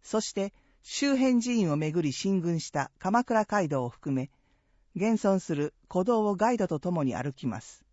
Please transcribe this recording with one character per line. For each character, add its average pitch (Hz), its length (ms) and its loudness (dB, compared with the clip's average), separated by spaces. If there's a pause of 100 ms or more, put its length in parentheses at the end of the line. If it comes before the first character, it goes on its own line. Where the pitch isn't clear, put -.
そ - 180 -2
し - 120 -8
て 202 200 -4 (300)
周 285 340 0
辺 254 240 4
寺 240 140 -2
院 185 180 2
を 143 40 0
め 156 160 -2
ぐ 170 100 0
り 143 100 0
進 190 280 0
軍 170 200 0
し - 100 -12
た 143 280 -4
鎌 226 260 0
倉 220 200 0
街 196 240 0
道 135 160 0
を 120 60 -4
含 - 240 -6
め、 131 160 -2 (680)
現 220 260 0
存 196 160 4
す 175 160 -4
る 147 200 -2 (160)
古 180 140 0
道 220 220 2
を 202 80 2
ガ 214 180 2
イ 240 40 0
ド 208 100 0
と 160 140 -2
と 180 100 -4
も 165 140 0
に 123 100 0
歩 127 180 -4
き - 140 -8
ま 110 140 -4
す。 - 320 -20